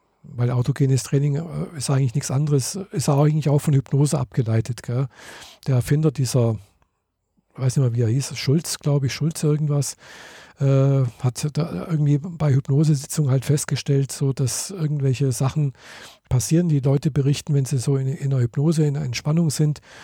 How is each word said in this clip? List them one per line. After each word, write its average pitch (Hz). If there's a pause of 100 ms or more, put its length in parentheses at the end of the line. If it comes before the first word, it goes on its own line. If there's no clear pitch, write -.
(240)
Weil 120
autogenes 131
Training, 143
äh, 160
ist 127
eigentlich 135
nichts 143
anderes, 143 (160)
ist 160
eigentlich 151
auch 143
von 156
Hypnose 139
abgeleitet, 113
gell? 127 (580)
Der 135
Erfinder 147
dieser, 120 (1000)
weiß 127
nicht 139
mehr, 117
wie 120
er 113
hieß, 131
Schulz, -
glaube 143
ich, 123
Schulz 160
irgendwas, 147 (640)
äh, 135 (160)
hat 127
da 170
irgendwie 147
bei 156
Hypnosesitzungen 143
halt 131
festgestellt, 143
so 139
dass -
irgendwelche 143
Sachen 139 (580)
passieren, 160
die 143
Leute 139
berichten, 143
wenn 139
sie 139
so 139
in, 131
in 139
einer 131
Hypnose, 151
in 143
einer 147
Entspannung 151
sind, 151 (240)